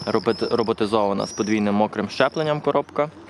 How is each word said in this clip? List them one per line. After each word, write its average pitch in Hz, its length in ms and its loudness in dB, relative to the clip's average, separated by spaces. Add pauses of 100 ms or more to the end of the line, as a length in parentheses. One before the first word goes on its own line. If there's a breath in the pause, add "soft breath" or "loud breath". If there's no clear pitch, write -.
робот-, 110 500 0
роботизована 104 720 0
з - 60 -10
подвійним 104 420 0
мокрим 104 340 0
щепленням 151 520 0
коробка. 147 500 -2 (200)